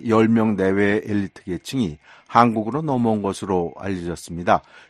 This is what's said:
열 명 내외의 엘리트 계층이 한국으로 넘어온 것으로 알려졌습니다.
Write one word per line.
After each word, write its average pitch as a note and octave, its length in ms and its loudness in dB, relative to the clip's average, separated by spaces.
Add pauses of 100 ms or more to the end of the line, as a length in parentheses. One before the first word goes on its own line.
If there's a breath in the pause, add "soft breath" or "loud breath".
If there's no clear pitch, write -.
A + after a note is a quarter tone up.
열 A2+ 240 4
명 A2+ 280 2
내외의 G2+ 480 2
엘리트 G2+ 400 -6
계층이 F2+ 540 -6 (280 loud breath)
한국으로 A#2 560 2
넘어온 A#2+ 400 0
것으로 F#2 540 -2
알려졌습니다. F2 840 -4 (280 loud breath)